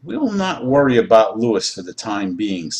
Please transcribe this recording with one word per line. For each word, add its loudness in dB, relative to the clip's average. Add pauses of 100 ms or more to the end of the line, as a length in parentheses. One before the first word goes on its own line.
We -10
will -2
not -4
worry 2
about 6
Lewis 0
for -12
the -14
time -6
being -6